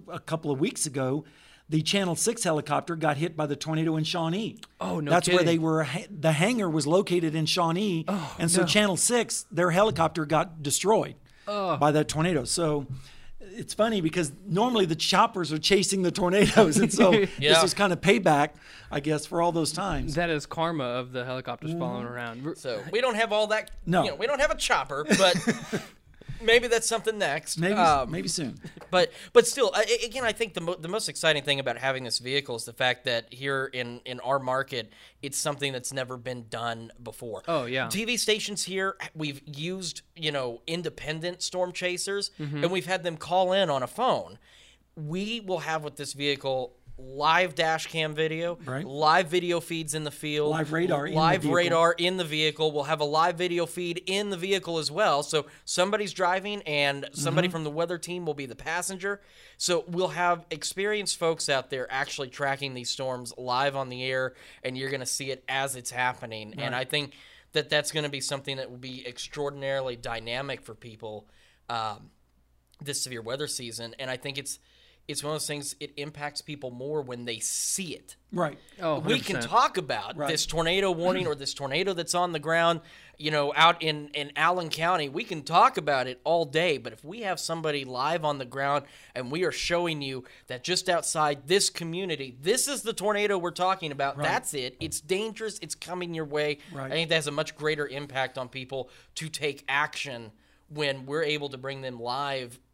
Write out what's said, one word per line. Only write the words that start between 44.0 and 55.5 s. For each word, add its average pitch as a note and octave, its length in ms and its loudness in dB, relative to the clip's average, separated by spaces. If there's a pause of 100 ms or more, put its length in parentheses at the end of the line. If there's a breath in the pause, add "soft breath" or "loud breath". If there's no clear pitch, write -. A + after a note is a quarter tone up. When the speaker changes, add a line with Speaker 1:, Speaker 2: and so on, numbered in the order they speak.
Speaker 3:
We F#3 440 -6
will F#3 200 -4
have D#3+ 240 -2
with C3 120 -10
this C#3+ 180 -8
vehicle C#3 600 -2 (220)
live D3 580 2
dash D#3+ 320 0
cam D#3 260 -2
video, D#3+ 500 -2
Speaker 1:
Right. C3 220 -6
Speaker 3:
live D#3 420 4
video E3+ 320 0
feeds D#3+ 360 -6
in D#3 80 -4
the D3 80 -6
field, D3+ 400 -2
Speaker 1:
Live D#3 200 0
radar D#3+ 360 2
in - 60 -4
the D#3 60 4
Speaker 3:
live E3 220 6
Speaker 1:
vehicle. D3 140 2
Speaker 3:
radar E3+ 380 6
in F3+ 240 0
the F#3 60 0
vehicle. D#3 480 0
We'll D3 120 -2
have D3+ 180 0
a D3+ 40 2
live D3+ 320 2
video F3 280 0
feed E3+ 400 -6
in G3+ 240 0
the F#3+ 80 -4
vehicle F3 400 -2
as D3 140 -2
well. D#3 320 2
So D3+ 240 0 (180 loud breath)